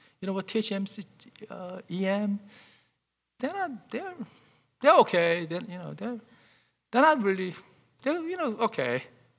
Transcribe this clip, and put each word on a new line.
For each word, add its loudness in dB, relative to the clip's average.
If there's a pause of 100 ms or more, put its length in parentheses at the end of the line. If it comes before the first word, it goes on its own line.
(220)
You -6
know -2
what, -4
T -2
H -2
M -2
C, -12 (460)
uh, -12 (100)
E -2
M, 2 (1000)
they're -4
not, -6
they're, -8 (680)
they're 8
okay. 4
They're, -6
you -12
know, -10
they're, -8 (720)
they're 4
not 6
really, 0 (480)
they're, 0
you -6
know, -4
okay. 0 (360)